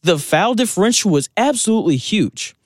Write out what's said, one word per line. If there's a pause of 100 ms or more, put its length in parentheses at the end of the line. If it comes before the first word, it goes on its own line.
the
foul
differential
was
absolutely
huge. (100)